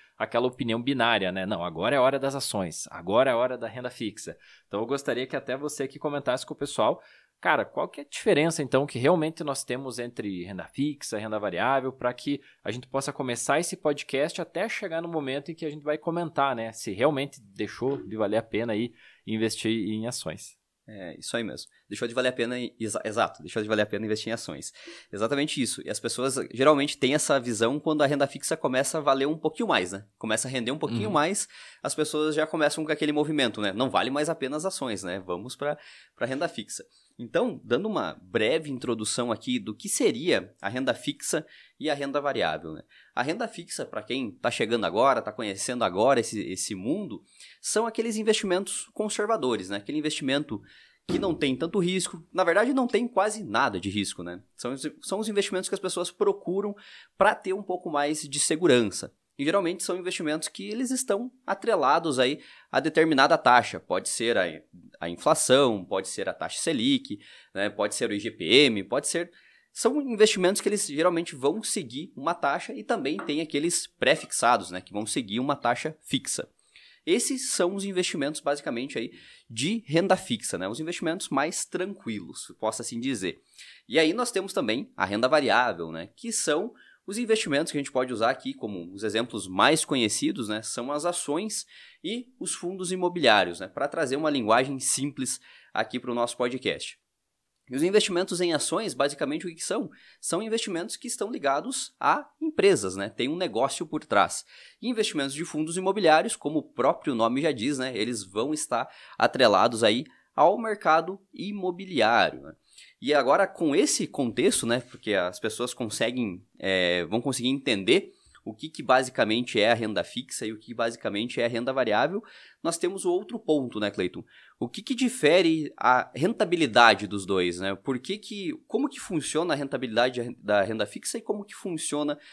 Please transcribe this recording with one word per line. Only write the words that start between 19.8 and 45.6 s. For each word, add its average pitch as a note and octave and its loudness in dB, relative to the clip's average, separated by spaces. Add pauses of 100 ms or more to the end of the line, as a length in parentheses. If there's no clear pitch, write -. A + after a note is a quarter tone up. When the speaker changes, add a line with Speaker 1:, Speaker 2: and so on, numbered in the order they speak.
Speaker 1:
ações. - -10 (260)
Speaker 2:
É, F#2+ -14
isso - -6
aí A#2 -2
mesmo. E2 -10 (180)
Deixou A#2 -6
de A#2 -8
valer B2+ 2
a B2 0
pena, B2 -2 (240)
exa-, A2 -4
exato, G#2 -2
deixou G2 -6
de G#2+ -4
valer G#2+ 4
a - -4
pena G#2 -4
investir G#2+ -4
em A2+ -4
ações. - -10 (400)
Exatamente C#3 -2
isso. - -4
E - -6
as G#2+ -4
pessoas B2 -2 (160)
geralmente C#3 4
têm C3 2
essa D3 2
visão A#2 0
quando D3+ 2
a C#3 6
renda C#3+ 2
fixa - -4
começa C3+ 0
a D#3 -2
valer C3+ 4
um D#3+ -2
pouquinho F#3 -2
mais, F#2 2
né? G2 -10 (140)
Começa A2+ -2
a B2+ -8
render B2 -4
um D#3 -4
pouquinho D#3 -2
Speaker 1:
Uhum. G#3 -2
Speaker 2:
mais, E3 0 (360)
as D3+ -4
pessoas D#3 0
já D3+ 0
começam D#3 0
com D3+ -2
aquele D3+ 0
movimento, D3 0
né? G2+ 0
"Não A#2+ 0
vale A2+ 2
mais D3 -2
a D#3+ -2
pena C#3 -6
as D#3+ -4
ações, A#2+ -6
né? F#2 -6
Vamos F#2 -8
pra, D3 -4 (380)
pra A#2+ -6
renda C#3 -4
fixa." - -12 (380)
Então, E3 -2
dando B2 2
uma B2+ -2
breve A#2+ 0
introdução A#2 -2
aqui A#2+ -2
do G#2 -8
que - -10
seria D#3+ 0
a G2 -4
renda B2+ 0
fixa - -4 (320)
e D3 -4
a D3 2
renda C#3 -4
variável, E2 -2
né? D#2 -14 (320)
A - 0
renda F#3 -2
fixa, - -10
pra - -8
quem A#2+ -4
tá - -4
chegando A2+ 0
agora, A#2 4
tá G#2+ -6
conhecendo A2+ -4